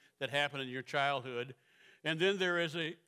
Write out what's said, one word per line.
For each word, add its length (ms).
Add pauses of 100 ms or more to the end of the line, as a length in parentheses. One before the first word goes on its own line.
(200)
that 100
happened 320
in 80
your 140
childhood. 720 (480)
And 160
then 180
there 220
is 160
a, 200 (120)